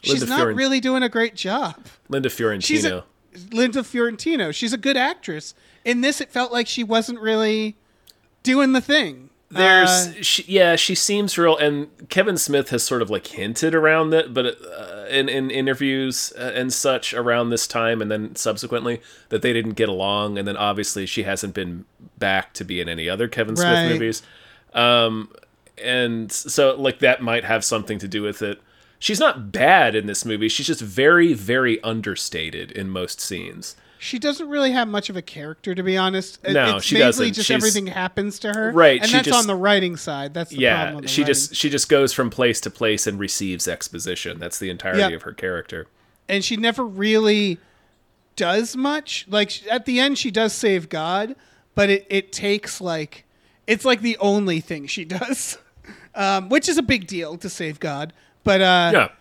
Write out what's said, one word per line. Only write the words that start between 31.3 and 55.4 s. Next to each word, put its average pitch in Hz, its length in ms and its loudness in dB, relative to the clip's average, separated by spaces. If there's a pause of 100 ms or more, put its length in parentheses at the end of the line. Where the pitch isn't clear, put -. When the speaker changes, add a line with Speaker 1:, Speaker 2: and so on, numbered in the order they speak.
Speaker 2:
very 117 500 0
understated 90 880 -6
in 98 180 -8
most 90 300 -8
scenes. 90 560 -10 (220)
Speaker 1:
She - 200 -8
doesn't 294 320 -4
really 277 220 2
have 247 140 0
much 208 220 -4
of 190 80 -8
a 175 60 -8
character, 156 520 -10
to 185 80 -6
be 185 140 0
honest. 190 480 -2
It, 196 80 0
Speaker 2:
No, 120 240 4
Speaker 1:
it's 95 80 -4
Speaker 2:
she - 120 2
Speaker 1:
mainly 220 100 8
Speaker 2:
doesn't. 240 260 2
Speaker 1:
just 208 160 -2
Speaker 2:
She's - 80 2
Speaker 1:
everything 208 300 2
happens 190 540 -6
to 208 120 -4
her. 220 200 -2
Speaker 2:
Right, 151 280 8
Speaker 1:
And 214 80 2
Speaker 2:
she 240 80 4
Speaker 1:
that's 254 120 4
Speaker 2:
just 247 100 6
Speaker 1:
on 226 80 2
the 196 80 -2
writing 185 420 2
side. 143 380 -8
That's 170 160 -6
the 143 80 -10
Speaker 2:
Yeah, 120 240 4
Speaker 1:
problem 90 140 -6
on 139 80 -12
the 131 40 -8
Speaker 2:
she 143 160 2
just, 139 260 2
Speaker 1:
writing. - 60 -20
Speaker 2:
she 151 140 0
just 139 180 0
goes 139 240 6
from 123 160 -2
place 120 340 0
to - 80 -8
place 107 360 0
and 101 120 -4
receives 95 480 -4
exposition. 87 720 -8
That's 85 200 -10
the 98 100 -6
entirety 92 320 -2
Speaker 1:
Yep. 92 140 0
Speaker 2:
of 80 80 -12
her - 100 -16
character. 85 540 -8 (420)
Speaker 1:
And 196 160 -2
she 226 140 -4
never 233 260 0
really 208 760 2 (800)
does 214 400 -2
much. 294 520 -4
Like, 208 220 0
sh-, - 200 -12
at 240 160 -2
the 247 140 0
end, 269 180 2
she 254 120 -4
does 214 220 0
save 190 360 0
God, 185 480 -4 (380)
but 202 160 2
it, 196 200 2
it 196 220 -2
takes, - 480 -4
like, 160 440 -8 (420)
it's, 220 180 0
like, 254 180 2
the 226 160 0
only 202 420 2
thing 147 260 -10
she 170 180 -8
<laughs> - 20 -14
does, 185 520 -6 (560)